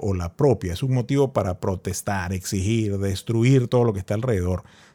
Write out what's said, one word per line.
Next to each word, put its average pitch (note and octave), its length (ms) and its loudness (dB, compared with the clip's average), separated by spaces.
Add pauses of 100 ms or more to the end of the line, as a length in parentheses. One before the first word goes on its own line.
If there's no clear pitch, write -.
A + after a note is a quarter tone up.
o G2+ 100 0
la F2 200 -4
propia A2 400 0
es D#2+ 100 -6
un C3 100 0
motivo C3+ 380 2
para G2 300 -2
protestar, F#2+ 720 -4
exigir, G2+ 640 -2
destruir A#2 720 2
todo A#2+ 160 4
lo A2+ 80 2
que G2 60 -4
está G#2 160 -4
alrededor, F#2+ 480 -2 (320)